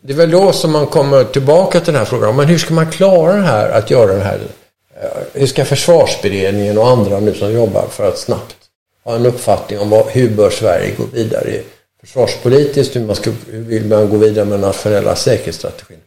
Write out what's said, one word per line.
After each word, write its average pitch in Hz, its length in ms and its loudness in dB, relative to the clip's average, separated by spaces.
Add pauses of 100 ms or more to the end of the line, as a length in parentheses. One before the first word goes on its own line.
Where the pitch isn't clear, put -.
det 135 120 -12
är 139 40 -4
väl 165 140 4
då 185 220 4
som 160 200 -2
man 151 140 0
kommer 139 380 2
tillbaka 165 560 2
till 165 120 -2
den 147 60 0
här 110 60 0
frågan, 110 320 -2
men 143 120 2
hur 165 100 4
ska 160 160 -4
man 160 160 0
klara 190 460 4
det 202 60 0
här, 110 280 0
att 110 200 0
göra 113 220 4
den 98 100 -2
här, 98 180 -4 (640)
eh, - 380 -8
hur 139 60 4
ska 135 180 -2
försvarsberedningen 104 1120 0
och 117 100 4
andra 101 320 2
nu 104 140 0
som 104 180 -4
jobbar 104 380 0
för 104 180 -4
att 87 100 -4
snabbt - 380 -8 (480)
ha 117 120 -6
en 120 100 0
uppfattning 120 520 -2
om 104 120 -2
vad, 110 160 4
hur 123 240 0
bör 104 200 2
Sverige 98 480 -2
gå 113 140 -4
vidare 110 480 -4 (400)
försvarspolitiskt, 131 960 0
hur 120 80 -4
man 104 120 -4
ska, - 140 -4 (200)
hur 110 120 -12
vill 110 220 -6
man 107 260 2
gå 107 60 2
vidare 107 280 2
med 101 160 -2
nationella 98 560 -2
säkerhetsstrategin? - 920 -6